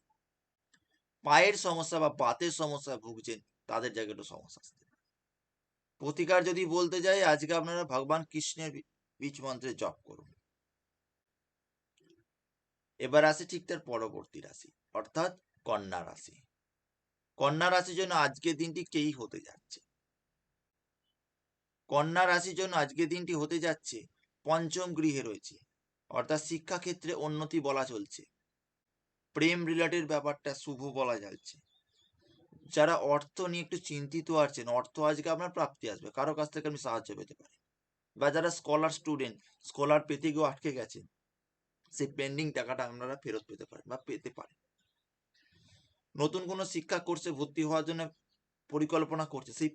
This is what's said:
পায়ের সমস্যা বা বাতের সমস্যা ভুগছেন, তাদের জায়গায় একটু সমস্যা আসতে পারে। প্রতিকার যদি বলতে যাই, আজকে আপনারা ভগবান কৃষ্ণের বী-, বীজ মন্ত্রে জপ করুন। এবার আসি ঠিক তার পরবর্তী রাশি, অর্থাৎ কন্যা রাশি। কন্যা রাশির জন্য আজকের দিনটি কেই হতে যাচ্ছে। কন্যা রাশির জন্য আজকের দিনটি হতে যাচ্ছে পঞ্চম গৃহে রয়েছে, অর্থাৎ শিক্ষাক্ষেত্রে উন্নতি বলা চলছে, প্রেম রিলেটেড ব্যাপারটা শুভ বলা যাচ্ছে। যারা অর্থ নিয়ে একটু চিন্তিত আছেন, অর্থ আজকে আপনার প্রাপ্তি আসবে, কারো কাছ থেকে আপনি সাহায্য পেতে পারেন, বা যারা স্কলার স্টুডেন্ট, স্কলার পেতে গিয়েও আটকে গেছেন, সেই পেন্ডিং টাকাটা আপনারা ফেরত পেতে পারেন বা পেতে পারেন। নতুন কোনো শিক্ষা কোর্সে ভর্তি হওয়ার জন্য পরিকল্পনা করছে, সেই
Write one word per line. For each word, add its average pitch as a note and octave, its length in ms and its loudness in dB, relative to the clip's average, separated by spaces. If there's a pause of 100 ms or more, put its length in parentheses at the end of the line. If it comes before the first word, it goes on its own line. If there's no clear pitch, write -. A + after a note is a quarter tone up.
(1200)
পায়ের E3+ 320 8
সমস্যা E3 460 0
বা D3+ 100 4
বাতের C3+ 420 0
সমস্যা C#3+ 460 -4
ভুগছেন, A2+ 420 -10 (280)
তাদের A2+ 260 -4
জায়গায় G#2+ 180 -6
একটু - 120 -12
সমস্যা - 380 -18
আসতে - 240 -20
পারে। - 120 -20 (1000)
প্রতিকার E3+ 460 4
যদি F3+ 220 2
বলতে F3 360 2
যাই, F#3+ 220 6
আজকে D#3 300 4
আপনারা E3+ 300 -2
ভগবান D3 400 0
কৃষ্ণের D#3 480 -6
বী-, C#3+ 120 -14 (360)
বীজ C#3 220 -8
মন্ত্রে B2+ 320 -6
জপ - 300 -4
করুন। - 300 -20 (2750)
এবার C#3+ 280 6
আসি D#3 200 4
ঠিক F3 220 -8
তার F3 120 -6
পরবর্তী A2 640 -8
রাশি, - 300 -20 (220)
অর্থাৎ E3 460 -4 (260)
কন্যা G2 400 -2
রাশি। - 380 -18 (960)
কন্যা D#3 320 4
রাশির F3+ 300 2
জন্য F#3 140 0
আজকের D3 440 2
দিনটি E3 260 -4
কেই D3+ 280 0
হতে B2 360 -8
যাচ্ছে। - 320 -20 (2000)
কন্যা D#3+ 380 4
রাশির F3 280 2
জন্য F#3 200 -2
আজকের D3 340 2
দিনটি F3 240 -2
হতে D3+ 260 0
যাচ্ছে D3+ 380 -2 (480)
পঞ্চম E3 480 0
গৃহে D#3 280 2
রয়েছে, G#2+ 340 -8 (560)
অর্থাৎ D3+ 380 0
শিক্ষাক্ষেত্রে F3 640 -4
উন্নতি D3+ 460 -2
বলা C3+ 260 0
চলছে, A2 360 -8 (1120)
প্রেম E3 300 4
রিলেটেড E3 420 2
ব্যাপারটা D3 480 -2
শুভ C3+ 240 -10 (200)
বলা B2 200 2
যাচ্ছে। G2 360 -14 (1200)
যারা D#3 200 6
অর্থ C#3+ 460 0
নিয়ে F3 240 -4
একটু F3 120 -8
চিন্তিত D3+ 540 -6
আছেন, C#3+ 360 2
অর্থ A#2+ 320 0
আজকে D3+ 300 2
আপনার F3 280 -2
প্রাপ্তি C#3+ 320 -2
আসবে, F#2 220 -8
কারো D3 240 0
কাছ D3+ 140 0
থেকে D3+ 200 -6
আপনি D3 160 -8
সাহায্য A2+ 300 -4
পেতে - 240 -14
পারেন, - 200 -20 (580)
বা C#3 180 2
যারা E3 140 2
স্কলার D#3 500 0
স্টুডেন্ট, C3 360 -2 (300)
স্কলার D3 420 4
পেতে D3 240 -2
গিয়েও D3 200 2
আটকে C#3+ 220 -4
গেছেন, G#2+ 320 -10 (880)
সেই C#3 240 -2
পেন্ডিং C#3 340 -2
টাকাটা B2+ 320 -2
আপনারা B2 400 -6
ফেরত A2 260 -4
পেতে - 160 -14
পারেন - 260 -20
বা B2+ 60 -6 (100)
পেতে - 300 -8
পারেন। - 200 -18 (1600)
নতুন D#3 320 0
কোনো F#3+ 180 -2
শিক্ষা F3+ 340 -2
কোর্সে F3 320 -4
ভর্তি D3 320 -4
হওয়ার D#3 220 2
জন্য E3 160 -4 (680)
পরিকল্পনা D#3 560 0
করছে, C3 280 -10
সেই D3+ 220 0